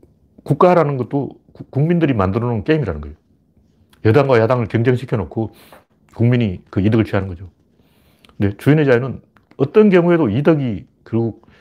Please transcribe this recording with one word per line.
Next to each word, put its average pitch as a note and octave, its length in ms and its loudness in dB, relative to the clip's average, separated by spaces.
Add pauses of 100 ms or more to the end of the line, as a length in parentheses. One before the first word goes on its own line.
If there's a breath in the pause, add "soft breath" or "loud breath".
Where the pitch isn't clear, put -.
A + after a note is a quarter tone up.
(440)
국가라는 D#3 540 2
것도 B2 320 -6 (240)
구-, - 120 -20
국민들이 D#3 480 -2
만들어 G#2 340 -2
놓은 A2+ 160 -6
게임이라는 A2+ 380 -4
거예요. D2 140 -16 (880)
여당과 C3 340 4
야당을 A2+ 280 0
경쟁시켜 A#2+ 500 -2
놓고 G#2 340 -8 (640 soft breath)
국민이 A#2 540 0
그 G2+ 120 -2
이득을 G#2+ 240 2
취하는 G2 240 -4
거죠. F2 200 -14 (880 soft breath)
근데 G2+ 200 -2
주인의 D3 280 0
자유는 A#2+ 360 0 (360)
어떤 G#3+ 320 4
경우에도 E3+ 400 2
이득이 C3+ 560 -2 (200)
결국 A2+ 420 -6 (140 soft breath)